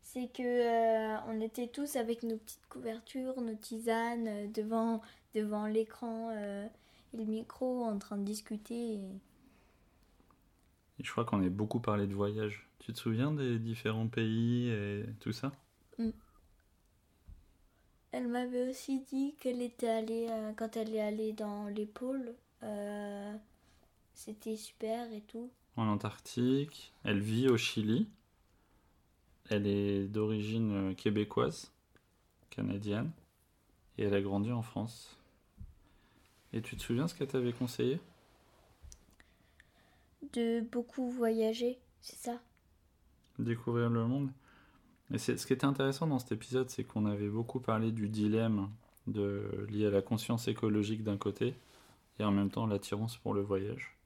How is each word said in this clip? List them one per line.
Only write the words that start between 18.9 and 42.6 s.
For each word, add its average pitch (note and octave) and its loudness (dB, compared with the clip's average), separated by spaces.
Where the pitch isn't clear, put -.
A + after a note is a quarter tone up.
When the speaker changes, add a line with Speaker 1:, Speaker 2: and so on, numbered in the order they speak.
Speaker 1:
dit C4+ 0
qu'elle B3 0
était A#3+ -2
allée, A3+ 0
euh, A3 -2
quand A3+ -4
elle A3 -2
est G#3+ 2
allée G#3+ 0
dans G#3 -4
les G#3 -4
pôles, B3+ -4
euh, G#3 -6
c'était G#3+ -8
super A3+ -6
et G#3+ -10
tout. A#3 -12
Speaker 2:
En A2+ 0
Antarctique, B2 0
elle G#2 4
vit A2 2
au A#2+ 6
Chili. A#2 2
Elle G#2 4
est G2+ 4
d'origine, G#2+ 2
euh, - -2
québécoise, G#2+ 0
canadienne, G#2 -2
et A2 0
elle G2+ 2
a G2+ 4
grandi G2+ 0
en A#2+ -2
France. - -8
Et A2+ -2
tu - -8
te - -8
souviens B2+ 2
ce - -12
qu'elle C#3 -4
t'avait B2+ 2
conseillé ? B2 0
Speaker 1:
De A#3 2
beaucoup A#3+ -2
voyager, A#3 2
c'est - -16
ça ? A#3+ -6